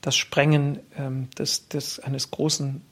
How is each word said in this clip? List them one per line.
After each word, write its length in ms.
das 140
Sprengen, 640
ähm, 400
des, 320
des, 300
eines 320
großen 500